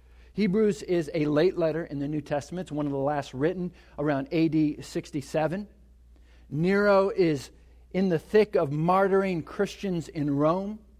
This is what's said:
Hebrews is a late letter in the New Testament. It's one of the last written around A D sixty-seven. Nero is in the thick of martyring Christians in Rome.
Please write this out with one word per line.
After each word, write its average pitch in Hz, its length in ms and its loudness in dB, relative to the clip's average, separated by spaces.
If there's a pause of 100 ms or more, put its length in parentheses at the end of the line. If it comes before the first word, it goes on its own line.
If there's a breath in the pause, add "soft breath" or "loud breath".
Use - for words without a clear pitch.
(320 soft breath)
Hebrews 208 500 0
is 170 320 -2
a 151 120 0
late 151 300 2
letter 165 280 -2
in 143 160 -8
the 143 80 -6
New 151 120 -4
Testament. 156 460 -6
It's - 60 -14
one 147 140 -4
of 139 60 -4
the 139 60 -4
last 139 340 -2
written 175 400 -2 (260 soft breath)
around 143 340 -2
A 165 160 2
D 151 340 0
sixty-seven. 160 880 -4 (840 soft breath)
Nero 196 600 4
is 160 400 0 (420 soft breath)
in 185 180 0
the 160 80 2
thick 208 360 2
of 165 160 2
martyring 185 720 2
Christians 185 680 -6
in 147 280 -2
Rome. 190 420 0 (220)